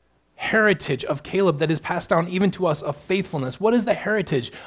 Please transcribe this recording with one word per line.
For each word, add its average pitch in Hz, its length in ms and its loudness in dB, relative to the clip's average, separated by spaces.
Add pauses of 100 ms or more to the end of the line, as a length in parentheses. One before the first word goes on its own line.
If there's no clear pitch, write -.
(360)
heritage 202 680 0
of 143 180 -4
Caleb 185 360 2
that 156 120 2
is 160 80 0
passed - 320 -4
down 175 180 4
even 185 220 2
to 185 160 0
us 151 160 0
of 147 140 -4
faithfulness, 160 640 -4
what 214 120 4
is 240 120 4
the 240 100 2
heritage 180 560 -2 (160)